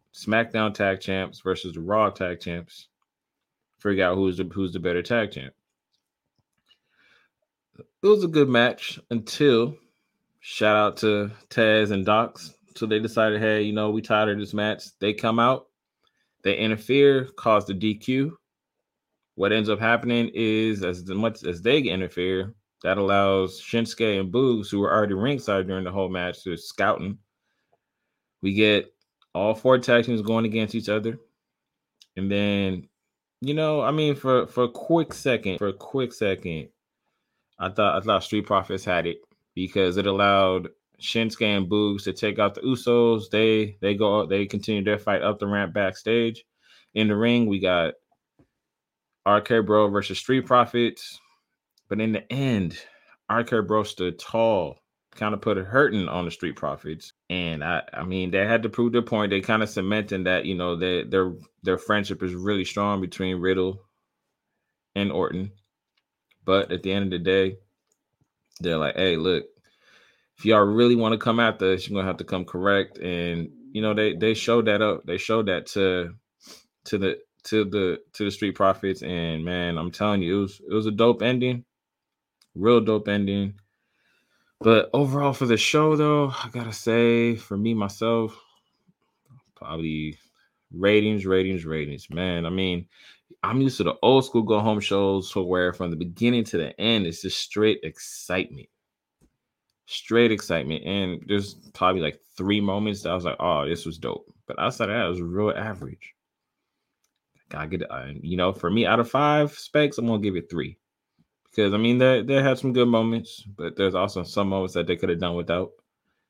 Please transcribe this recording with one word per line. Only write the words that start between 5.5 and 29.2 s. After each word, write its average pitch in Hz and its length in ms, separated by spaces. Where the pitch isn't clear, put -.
It 190 40
was 208 160
a 175 40
good 151 220
match 120 500
until, 120 680
shout 107 360
out 104 220
to 104 340
Taz 110 400
and 98 160
Dox. 110 480
So 117 100
they 107 140
decided, 110 400
"Hey, 107 240
you 107 100
know, 107 160
we 107 120
tired 107 280
of 101 80
this 101 160
match." 104 300
They 104 140
come 113 260
out, 127 280
they 98 140
interfere, 131 680
cause 107 300
the 98 80
D 101 220
Q. 135 420
What 98 160
ends 107 180
up 104 100
happening 117 560
is, 110 480
as 90 240
much 107 360
as 85 200
they 131 160
interfere, 95 760
that 95 160
allows 98 600
Shinsuke 110 600
and 92 120
Boogs, 117 380
who 101 100
were 98 140
already 104 220
ringside 107 500
during 95 200
the 87 60
whole 95 180
match, 90 340
to 87 140
scouting. 98 600
We 98 120
get 107 400